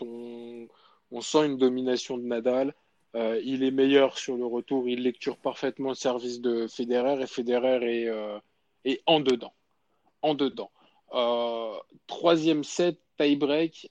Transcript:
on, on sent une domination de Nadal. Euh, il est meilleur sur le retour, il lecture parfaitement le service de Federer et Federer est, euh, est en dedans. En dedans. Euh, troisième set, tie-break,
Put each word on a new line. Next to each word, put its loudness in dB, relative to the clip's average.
on, -14
on -8
sent 4
une -2
domination 2
de -8
Nadal. 0
Euh, 0
il -2
est 2
meilleur 6
sur -6
le -2
retour, -2
il -2
lecture -2
parfaitement -4
le -4
service -4
de 0
Federer 0
et -4
Federer 0
est, -2
euh, -6
est -2
en 6
dedans. 0
En 2
dedans. -4
Euh, -2
troisième 2
set, -2
tie-break, 0